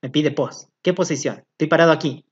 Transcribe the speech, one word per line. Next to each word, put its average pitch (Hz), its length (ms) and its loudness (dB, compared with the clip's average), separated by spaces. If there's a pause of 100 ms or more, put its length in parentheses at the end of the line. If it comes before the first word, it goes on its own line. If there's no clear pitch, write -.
Me 135 80 -10
pide 151 220 0
pos. - 380 -6 (120)
¿Qué 180 120 0
posición? 147 580 -4
Estoy - 160 -4
parado 165 240 6
aquí. 147 400 -2